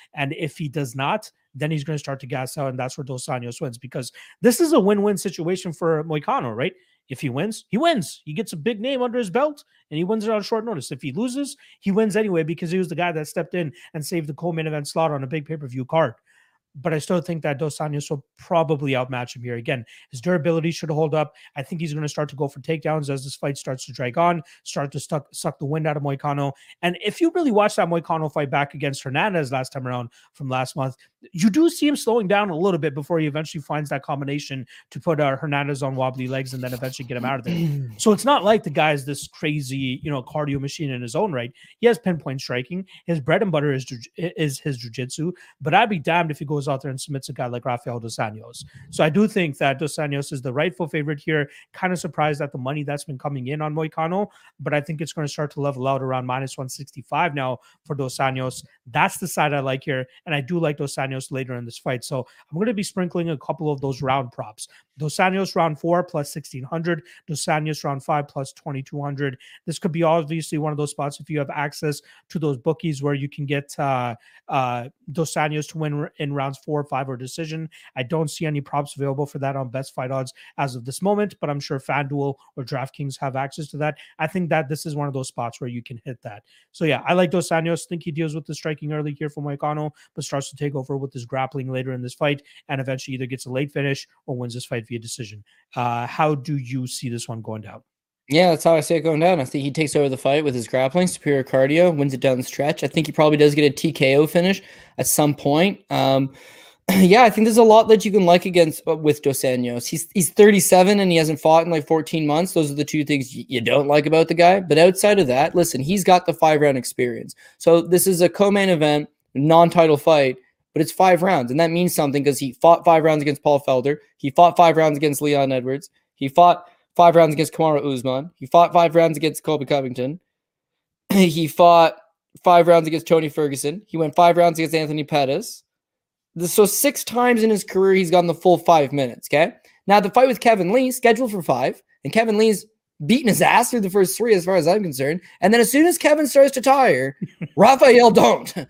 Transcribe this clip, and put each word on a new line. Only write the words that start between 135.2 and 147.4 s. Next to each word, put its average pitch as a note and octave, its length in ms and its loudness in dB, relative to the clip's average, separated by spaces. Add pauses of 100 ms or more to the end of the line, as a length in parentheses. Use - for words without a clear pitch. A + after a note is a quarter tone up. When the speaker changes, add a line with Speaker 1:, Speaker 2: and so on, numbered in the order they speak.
Speaker 2:
The, E3+ 120 -2
so G#3 180 4
six - 400 0
times A#3+ 380 2
in A3 60 4
his G#3 140 0
career, F#3+ 300 2
he's F#3+ 180 2
gone F3 160 6
the E3 60 0
full F3 240 4
five D#3 340 4
minutes, C3+ 400 -4
okay? D#3+ 220 2 (340)
Now, G3+ 140 6
the F#3+ 80 -2
fight B3+ 180 6
with B3+ 140 -2
Kevin G3 320 4
Lee, B3+ 180 2
scheduled A#3 400 2
for G3+ 100 -4
five, C#3+ 400 0 (220)
and - 80 -6
Kevin A3 260 2
Lee's A3 280 2 (400)
beating B3 220 2
his D#3 140 2
ass F3+ 300 4
through A#3+ 100 0
the G3 80 -2
first F#3 280 2
three A3+ 160 2
as E3+ 120 4
far F#3+ 100 2
as D#3 120 2
I'm G#3 160 2
concerned. D3 380 -4 (180)
And G3 140 4
then A#3 80 6
as A#3 100 2
soon D4 140 6
as E4+ 120 2
Kevin D4+ 300 4
starts C#4 240 6
to C4 100 -4
tire, G3+ 560 4 (200)
<laughs> - 180 -12